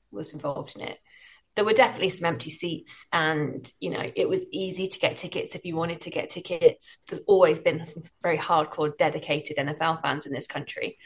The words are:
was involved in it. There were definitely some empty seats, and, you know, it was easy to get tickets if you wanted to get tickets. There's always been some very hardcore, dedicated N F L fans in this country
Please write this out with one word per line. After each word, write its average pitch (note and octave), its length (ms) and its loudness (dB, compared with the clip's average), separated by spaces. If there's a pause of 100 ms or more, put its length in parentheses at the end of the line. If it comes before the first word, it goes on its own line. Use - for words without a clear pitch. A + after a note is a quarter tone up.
(120)
was - 200 -8
involved D3 440 -8
in G2 60 -14
it. - 160 -10 (560)
There G#3 120 2
were A3 80 6
definitely A3+ 340 6
some E3+ 160 0
empty E3+ 240 -2
seats, - 640 -6
and, D#3 680 0
you F3+ 120 -4
know, - 260 -4
it F#3 100 2
was F#3 240 0
easy F#3+ 380 -4
to - 100 -10
get C3 200 0
tickets - 360 -6
if F#3 120 -12
you E3 100 -6
wanted E3 240 -2
to F3 100 -10
get - 200 -4
tickets. - 680 2 (100)
There's - 200 -10
always F3+ 320 8
been D#3+ 260 0
some E3 200 -8 (180)
very E3+ 160 2
hardcore, D#3 580 0
dedicated D3+ 640 0
N C#3+ 100 0
F D3+ 140 -4
L D#3+ 180 2
fans C#3+ 240 -2
in C#3+ 80 -6
this A#2+ 140 -4
country A2+ 600 -8